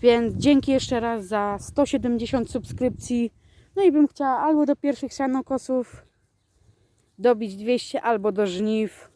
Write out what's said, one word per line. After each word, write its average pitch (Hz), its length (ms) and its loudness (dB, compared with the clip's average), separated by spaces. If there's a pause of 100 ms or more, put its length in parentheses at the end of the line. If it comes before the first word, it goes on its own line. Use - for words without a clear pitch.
Więc 233 320 4
dzięki 269 380 4
jeszcze 254 280 0
raz 226 260 -4
za 202 340 -2
sto - 260 0
siedemdziesiąt 240 640 -2
subskrypcji. 240 840 -4 (440)
No 392 60 0
i 359 100 6
bym 294 160 4
chciała 269 300 -2
albo 302 280 2
do 277 100 2
pierwszych 277 360 -4
sianokosów 262 920 -4 (1160)
dobić 214 380 0
dwieście, 233 460 -2
albo 214 300 0
do 202 140 0
żniw 214 680 -2